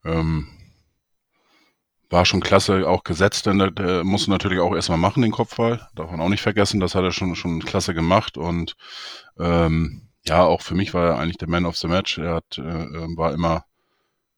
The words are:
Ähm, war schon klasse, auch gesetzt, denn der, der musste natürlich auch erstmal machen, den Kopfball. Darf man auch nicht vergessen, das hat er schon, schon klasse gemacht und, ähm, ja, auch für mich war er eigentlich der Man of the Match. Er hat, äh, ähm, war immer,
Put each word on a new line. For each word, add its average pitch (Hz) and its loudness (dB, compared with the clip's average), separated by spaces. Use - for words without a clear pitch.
Ähm, 80 -2
war 87 4
schon 92 2
klasse, 95 2
auch 90 2
gesetzt, 90 0
denn 98 2
der, 95 2
der 90 0
musste 98 0
natürlich 92 0
auch 90 2
erstmal 85 0
machen, 95 2
den 110 2
Kopfball. 117 -2
Darf 82 -10
man 82 -8
auch 85 0
nicht 101 0
vergessen, 101 2
das 92 0
hat 92 2
er 90 2
schon, 90 -4
schon 82 -4
klasse 92 -2
gemacht 82 2
und, 85 -4
ähm, 85 0
ja, 85 4
auch 80 4
für - -6
mich 98 0
war 87 2
er 64 -2
eigentlich 85 -4
der 82 -10
Man 87 0
of 85 -4
the 87 -4
Match. 92 0
Er 82 -4
hat, - -8
äh, 78 -10
ähm, 82 -8
war 82 0
immer, 82 0